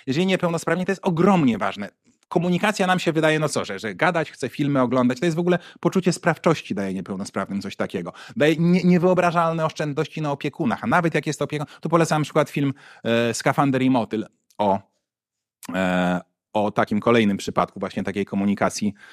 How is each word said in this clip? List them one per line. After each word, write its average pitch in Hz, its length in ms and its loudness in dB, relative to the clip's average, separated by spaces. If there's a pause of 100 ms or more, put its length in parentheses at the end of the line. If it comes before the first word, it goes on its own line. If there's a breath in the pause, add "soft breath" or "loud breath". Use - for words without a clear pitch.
jeżeli 147 180 0
niepełnosprawni, 175 600 0
to 196 60 0
jest 190 140 -4
ogromnie 170 520 4
ważne. 98 320 -4 (380)
Komunikacja 180 600 0
nam 180 120 2
się 170 120 -2
wydaje, 156 280 2
no 156 100 0
co, - 160 -4
że, 98 140 -10
że 104 160 -8
gadać 160 360 0
chce, - 180 -8
filmy 143 320 0
oglądać, 123 380 2
to 175 60 -2
jest 170 100 0
w 165 40 -4
ogóle 175 200 2 (200 loud breath)
poczucie 180 340 0
sprawczości - 600 0
daje 98 180 -4
niepełnosprawnym 98 680 -6
coś 92 140 -10
takiego. 90 380 -6 (220 loud breath)
Daje 151 200 4
nie-, 175 280 4
niewyobrażalne 175 800 2
oszczędności 147 560 -4
na 147 100 -2
opiekunach, 127 520 -4
a 107 40 -4
nawet 165 280 2
jak 156 120 -2
jest 151 140 -4
opiekun, 147 260 -6 (140 loud breath)
to 165 80 -6
polecam 160 320 2
na - 20 0
przykład 147 260 -2
film, 139 240 -2 (300 loud breath)
e, 117 300 2
Skafander 139 480 0
i 131 80 2
motyl 110 360 0 (320)
o, 98 220 2 (920)
e, 90 480 0 (320)
o 104 180 0
takim 107 280 0
kolejnym 110 380 2
przypadku - 420 -4
właśnie 98 240 -6
takiej 98 220 -4
komunikacji, 101 680 -2 (200 loud breath)